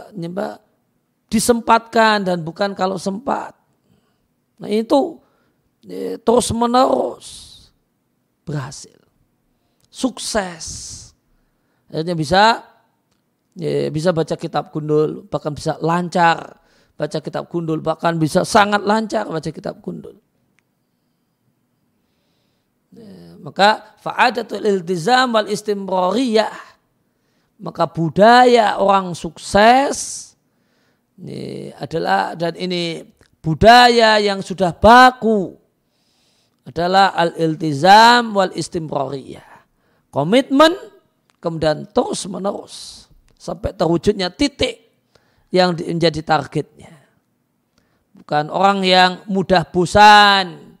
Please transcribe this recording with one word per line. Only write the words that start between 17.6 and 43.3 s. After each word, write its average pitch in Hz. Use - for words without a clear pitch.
bahkan 160
bisa 170
sangat 208
lancar 214
baca 160
kitab -
gundul. -
Ya, 190
maka 196
fa'adatul 214
iltizam 196
wal 214
istimrariyah. 202
Maka 170
budaya 220
orang 196
sukses 226
ini -
adalah, 190
dan 165
ini 175
budaya 226
yang 196
sudah 175
baku, 226
adalah 180
al-iltizam 170
wal 190
istimrariyah. 143
Komitmen, 269
kemudian 156
terus -
menerus -